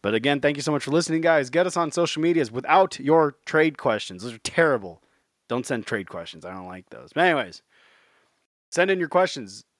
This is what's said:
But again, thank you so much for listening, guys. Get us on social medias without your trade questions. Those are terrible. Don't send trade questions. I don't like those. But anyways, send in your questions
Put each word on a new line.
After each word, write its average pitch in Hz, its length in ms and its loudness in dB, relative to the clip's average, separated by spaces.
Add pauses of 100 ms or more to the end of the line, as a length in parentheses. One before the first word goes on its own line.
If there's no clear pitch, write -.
But 101 120 0
again, 135 260 0
thank 147 160 0
you 143 80 -10
so 151 80 0
much 143 120 0
for 135 80 -6
listening, 160 300 0
guys. 160 280 2
Get 165 180 2
us 175 80 -6
on 170 160 -2
social 165 300 -2
medias 160 300 2
without 170 480 2
your 147 360 4 (100)
trade 156 320 2
questions. 101 460 -2
Those 120 100 -10
are 113 40 -16
terrible. 113 640 0 (480)
Don't 120 160 -2
send 117 200 -4
trade 101 240 -6
questions. 85 360 -14
I 92 80 -12
don't 92 140 -14
like 92 240 -16
those. - 220 -20
But 165 120 4
anyways, 135 360 0 (1080)
send 180 220 0
in 190 80 0
your 165 100 -2
questions 139 560 0 (140)